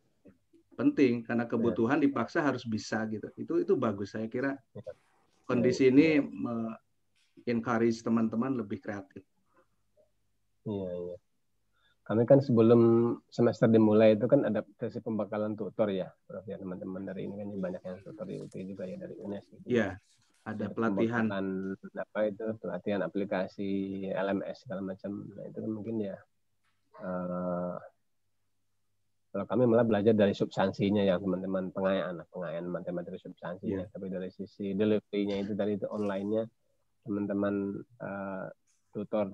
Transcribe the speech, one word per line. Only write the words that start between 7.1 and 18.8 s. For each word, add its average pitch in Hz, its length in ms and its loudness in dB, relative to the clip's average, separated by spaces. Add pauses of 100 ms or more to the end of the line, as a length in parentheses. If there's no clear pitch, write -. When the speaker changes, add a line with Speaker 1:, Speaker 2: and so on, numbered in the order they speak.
Speaker 1:
encourage 117 560 0
teman-teman 113 580 0
lebih 104 220 -6
kreatif. 98 480 -12 (1400)
Speaker 2:
Iya, 98 320 -6
iya. 87 200 -8 (880)
Kami 113 240 2
kan 135 160 8
sebelum 117 720 6 (160)
semester 117 400 4
dimulai 110 480 8
itu 120 80 0
kan 139 160 6
ada 107 160 0 (160)
sesi 117 240 -8
pembekalan 107 560 -4
tutor 104 320 -2
ya, 92 240 -2 (160)
Prof, 95 160 -12
ya, 98 160 -10
teman-teman 95 480 -10
dari 101 240 -8
ini 104 80 -10
kan 104 160 -10
banyak 92 240 -6
yang 92 240 -12
tutor 104 240 -14
di 101 160 -10
U 98 80 -12
T - 160 -12
juga 98 160 -12